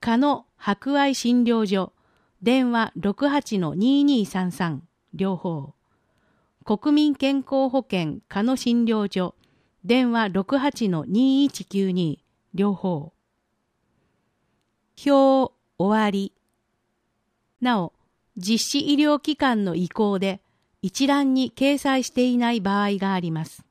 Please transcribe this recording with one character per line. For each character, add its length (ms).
加 160
野 280
博 440
愛 140
診 300
療 220
所、 280
電 280
話 240
六 320
八 300
の 160
二 300
二 220
三 260
三、 300
両 240
方。 380
国 280
民 220
健 220
康 320
保 100
険 480
加 160
野 140
診 280
療 220
所、 280
電 260
話 180
六 280
八 320
の 160
二 400
一 180
九 280
二、 280
両 200
方。 400
表 480
終 260
わ 60
り。 240
な 200
お、 120
実 460
施 120
医 20
療 240
機 180
関 260
の 120
意 140
向 300
で、 220
一 260
覧 260
に 220
掲 220
載 260
し 60
て 160
い 120
な 140
い 100
場 220
合 100
が 200
あ 60
り 120
ま 140
す。 240